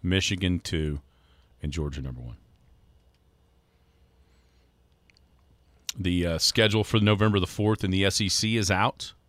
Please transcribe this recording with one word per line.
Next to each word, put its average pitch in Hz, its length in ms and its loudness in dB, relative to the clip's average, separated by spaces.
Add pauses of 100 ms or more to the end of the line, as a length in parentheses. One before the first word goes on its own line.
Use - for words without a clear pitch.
Michigan 90 580 0
two, 76 400 -4 (600)
and 76 100 -6
Georgia 73 300 -6
number 64 180 -10
one. 60 160 -14 (3500)
The, 90 280 0
uh, 82 120 -2
schedule 107 460 2
for 113 160 2
November 104 400 4
the 90 60 0
fourth 107 380 0
in 95 60 0
the 95 140 2
S 98 160 2
E 104 80 0
C 110 280 0
is 104 140 0
out. 101 420 0 (160)